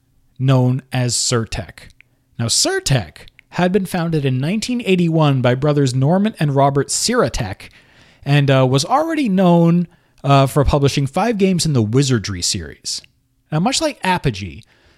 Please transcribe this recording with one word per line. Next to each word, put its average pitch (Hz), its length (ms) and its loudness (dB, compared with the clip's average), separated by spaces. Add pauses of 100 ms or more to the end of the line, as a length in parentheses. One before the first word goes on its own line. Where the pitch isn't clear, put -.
(400)
known 127 420 2 (100)
as 123 220 -2
Surtech. - 800 -6 (480)
Now, 117 80 -4
Surtech 139 800 -2 (220)
had 180 220 -2
been 196 140 0
founded 165 400 -4
in 127 140 0
nineteen 214 440 -4
eighty-one 160 600 2
by 123 100 4
brothers 143 400 0
Norman 175 460 0
and 147 160 0
Robert 139 320 2
Siratek, 143 840 -2 (540)
and, 143 260 2
uh, 131 180 4
was 135 160 0
already 302 460 0
known, 175 580 4 (360)
uh, 139 240 4
for 135 180 0
publishing 139 400 2
five 214 320 -2
games 185 300 0
in 151 60 0
the 120 100 4
Wizardry 110 580 0
series. - 640 -8 (480)
Now, 156 80 0
much 240 200 0
like 311 240 -4
Apogee, 101 600 -4 (340)